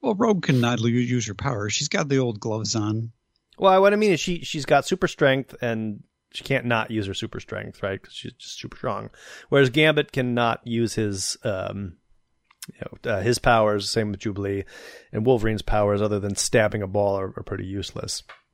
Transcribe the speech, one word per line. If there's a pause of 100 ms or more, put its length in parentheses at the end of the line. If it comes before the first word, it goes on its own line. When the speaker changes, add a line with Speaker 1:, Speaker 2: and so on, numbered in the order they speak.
Speaker 1:
Well,
Rogue
can
not
lu-,
use
her
powers.
She's
got
the
old
gloves
on. (460)
Speaker 2:
Well,
what
I
mean
is
she,
she's
got
super
strength,
and (300)
she
can't
not
use
her
super
strength,
right?
'Cause
she's
just
super
strong. (400)
Whereas
Gambit
can
not
use
his,
um, (760)
you
know,
uh,
his
powers,
same
with
Jubilee, (480)
and
Wolverine's
powers,
other
than
stabbing
a
ball,
are,
are
pretty
useless. (300)